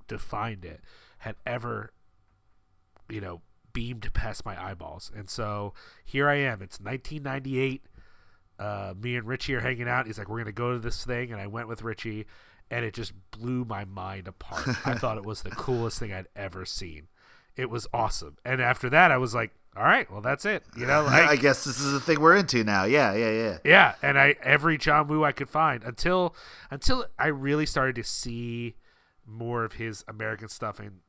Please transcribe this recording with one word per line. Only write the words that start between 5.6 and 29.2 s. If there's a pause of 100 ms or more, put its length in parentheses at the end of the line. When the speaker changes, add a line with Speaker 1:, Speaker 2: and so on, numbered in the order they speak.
Speaker 1:
here
I
am.
It's
nineteen
ninety-eight. (720)
Uh,
me
and
Richie
are
hanging
out.
He's
like,
"We're
gonna
go
to
this
thing."
And
I
went
with
Richie, (460)
and
it
just (160)
blew
my
mind
apart.
Speaker 2:
<laughs>
Speaker 1:
I
thought
it
was
the
coolest
thing
I'd
ever
seen. (480)
It
was
awesome.
And
after
that,
I
was
like, (240)
"All
right,
well,
that's
it." (140)
You
know,
Speaker 2:
<laughs>
Speaker 1:
like,
Speaker 2:
I
guess
this
is
the
thing
we're
into
now.
Yeah,
yeah,
yeah.
Speaker 1:
Yeah,
and
I,
every
John
Woo
I
could
find
until, (360)
until (140)
I
really
started
to
see (500)